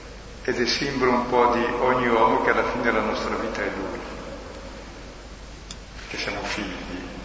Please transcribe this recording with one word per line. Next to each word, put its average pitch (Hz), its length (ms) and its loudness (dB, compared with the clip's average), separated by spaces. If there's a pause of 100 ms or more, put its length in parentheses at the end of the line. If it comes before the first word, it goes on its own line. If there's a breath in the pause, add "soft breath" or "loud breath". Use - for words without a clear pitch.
(440)
Ed 117 140 0
è 120 80 4
simbolo 131 440 2
un 120 180 2
po' 120 240 6
di 117 120 2 (160)
ogni 127 280 4
uomo 120 340 6
che 123 80 4
alla 110 140 4
fine 120 260 2
la 110 100 2
nostra 107 360 0
vita - 240 -4
è 98 160 -2
Lui, 90 240 -6 (2000)
che - 80 -8
siamo 101 260 -4
figli. 95 640 -6 (180)